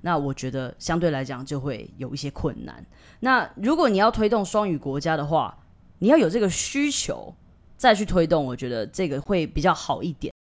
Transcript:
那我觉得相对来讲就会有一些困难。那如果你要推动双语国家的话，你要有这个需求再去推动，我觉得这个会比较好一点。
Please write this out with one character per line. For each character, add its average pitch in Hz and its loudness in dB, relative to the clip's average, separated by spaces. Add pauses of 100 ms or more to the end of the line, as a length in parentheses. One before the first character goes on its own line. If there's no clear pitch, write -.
那 175 0
我 143 -2
觉 131 -6
得 127 -6
相 165 -2
对 170 2
来 135 -2
讲 131 -8
就 143 -6
会 131 -8
有 131 -8
一 139 -8
些 139 -8
困 139 -4
难。 - -16 (360)
那 247 2 (100)
如 247 2
果 320 4
你 196 2
要 208 6
推 220 2
动 214 2
双 208 0
语 170 0
国 135 -6
家 160 0
的 147 -4
话， 143 0 (420)
你 185 2
要 277 8
有 311 4
这 214 0
个 202 2
需 277 -2
求 - -6 (400)
再 247 6
去 208 0
推 175 2
动， 156 2
我 127 -4
觉 123 -8
得 113 -4
这 185 -4
个 139 -4
会 170 0
比 160 -6
较 170 4
好 - -4
一 170 -4
点。 - -10